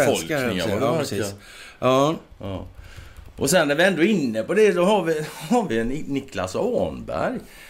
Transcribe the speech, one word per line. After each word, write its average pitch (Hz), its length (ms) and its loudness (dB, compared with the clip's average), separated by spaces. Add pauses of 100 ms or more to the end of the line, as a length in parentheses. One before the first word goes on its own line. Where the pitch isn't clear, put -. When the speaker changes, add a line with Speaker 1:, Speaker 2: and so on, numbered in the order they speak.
Speaker 1:
befolkningar, 117 640 0
Speaker 2:
ja, 98 120 0
Speaker 1:
vad - 140 2
det 165 40 0
Speaker 2:
precis. 113 200 -2
Speaker 1:
verkar. 101 160 -4 (440)
Speaker 2:
Ja. 135 380 2 (240)
Speaker 1:
Ja. 92 260 -8 (720)
Och - 140 0
sen 165 180 4
när 143 60 2
vi 170 100 4
ändå 175 180 4
är 190 40 4
inne 131 360 2
på 170 120 -2
det, 208 180 6
då 175 120 2
har 202 200 4
vi, 156 180 0 (260)
har 226 200 2
vi 113 100 0
en 113 100 -2
Niklas 135 680 -4
Ahnberg. 113 840 -2 (320)